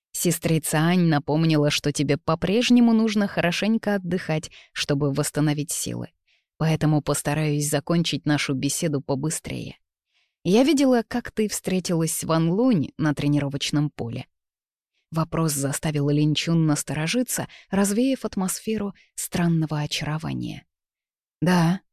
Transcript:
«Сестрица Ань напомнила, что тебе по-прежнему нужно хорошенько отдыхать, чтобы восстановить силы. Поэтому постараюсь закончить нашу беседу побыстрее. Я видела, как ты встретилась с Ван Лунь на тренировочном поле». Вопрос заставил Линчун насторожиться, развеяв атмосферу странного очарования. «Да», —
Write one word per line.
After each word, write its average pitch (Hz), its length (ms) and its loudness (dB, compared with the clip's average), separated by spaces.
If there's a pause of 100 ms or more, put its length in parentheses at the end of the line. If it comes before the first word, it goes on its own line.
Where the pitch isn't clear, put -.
(120)
«Сестрица 160 680 0
Ань 170 280 4
напомнила, 156 640 2
что - 220 -2
тебе 143 240 0
по-прежнему 233 760 4
нужно 214 360 2
хорошенько 202 680 0
отдыхать, 175 540 -4 (220)
чтобы 143 400 -2
восстановить 147 580 -2
силы. 117 380 -6 (480)
Поэтому 156 460 2
постараюсь 147 680 -2
закончить 151 560 0
нашу 147 280 0
беседу 139 460 -2
побыстрее. 135 800 -6 (680)
Я 214 200 6
видела, 262 420 4
как - 240 -6
ты 214 180 -2
встретилась 175 640 -2
с - 120 -6
Ван 160 260 2
Лунь 202 460 2
на 151 180 0
тренировочном 143 760 0
поле». 117 360 -10 (840)
Вопрос 165 420 0
заставил 147 580 -2
Линчун 151 560 2
насторожиться, 151 840 -2 (220)
развеяв 208 540 0
атмосферу 208 680 -4 (200)
странного 160 680 0
очарования. 147 840 -6 (760)
«Да», — 175 400 2 (120)